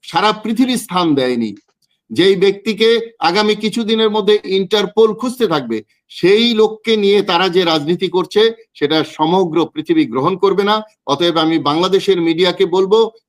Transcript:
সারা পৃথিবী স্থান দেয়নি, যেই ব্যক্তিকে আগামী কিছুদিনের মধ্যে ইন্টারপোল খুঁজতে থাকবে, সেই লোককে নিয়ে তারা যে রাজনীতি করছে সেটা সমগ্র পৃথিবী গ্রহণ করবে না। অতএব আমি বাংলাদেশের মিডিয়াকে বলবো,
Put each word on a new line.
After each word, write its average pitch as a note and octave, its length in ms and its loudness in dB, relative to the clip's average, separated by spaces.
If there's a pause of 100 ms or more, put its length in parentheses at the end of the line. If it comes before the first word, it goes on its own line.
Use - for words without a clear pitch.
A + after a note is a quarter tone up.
সারা G#3 300 0
পৃথিবী A#3 440 -2
স্থান F3 380 -2
দেয়নি, A#2+ 400 -2 (560)
যেই F#3 260 2
ব্যক্তিকে G#3+ 840 0
আগামী G#3 360 0
কিছুদিনের A3 560 -2
মধ্যে G#3 340 2
ইন্টারপোল G3 720 0
খুঁজতে A#3+ 320 -4
থাকবে, A#2+ 360 -2 (260)
সেই A3+ 460 2
লোককে G#3+ 420 0
নিয়ে G3+ 260 2
তারা F#3+ 260 0
যে F3+ 160 2
রাজনীতি E3+ 440 -2
করছে G#3 460 0 (200)
সেটা D3+ 300 0
সমগ্র E3 640 -2
পৃথিবী D#3 380 -2
গ্রহণ C3 320 -2
করবে G3 280 0
না। G#3+ 180 -2 (240)
অতএব F3 300 -2
আমি D#3+ 220 0
বাংলাদেশের F3+ 600 0
মিডিয়াকে E3+ 460 0
বলবো, G3 440 0 (180)